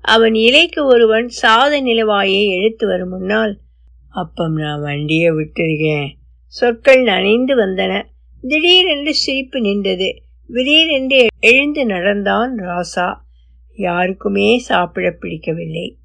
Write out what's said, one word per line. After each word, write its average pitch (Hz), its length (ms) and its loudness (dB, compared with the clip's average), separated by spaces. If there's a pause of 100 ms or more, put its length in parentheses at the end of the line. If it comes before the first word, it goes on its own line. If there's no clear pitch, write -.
அவன் 226 340 4
இலைக்கு 285 500 2
ஒருவன் 233 440 4 (120)
சாத 262 400 4
நிலவாயை 202 760 0
எடுத்து 220 280 -2
வரும் 180 220 -4
முன்னால், 202 500 -4 (500)
"அப்பம் 165 460 -6
நான் 151 260 -6
வண்டியை 151 500 -2
விட்டுருக்கேன்." 156 800 -2 (360)
சொற்கள் 254 580 2
நனைந்து 220 520 0
வந்தன. 190 480 -2 (380)
திடீரென்று 311 720 0
சிரிப்பு 269 480 -4
நின்றது. 190 600 -4 (260)
விரீரென்று 262 800 2 (120)
எழுந்து 277 460 2
நடந்தான் 202 720 -2
ராசா. 180 600 -4 (600)
யாருக்குமே 196 840 0
சாப்பிட 180 540 -2
பிடிக்கவில்லை. 165 920 -10